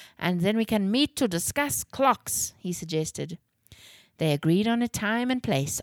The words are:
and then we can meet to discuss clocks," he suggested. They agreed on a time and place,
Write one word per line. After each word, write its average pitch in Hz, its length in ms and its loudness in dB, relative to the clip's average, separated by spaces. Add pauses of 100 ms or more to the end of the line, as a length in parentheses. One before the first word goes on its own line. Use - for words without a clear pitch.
(180)
and 175 240 0
then 208 160 2
we 226 80 2
can 202 260 0
meet 285 260 2
to 254 100 2
discuss 233 560 -2
clocks," - 760 0
he 180 160 -6
suggested. 160 640 -6 (800)
They 156 160 2
agreed 170 340 2
on 233 140 2
a 240 60 0
time 233 440 -2
and 254 120 -2
place, 143 400 -2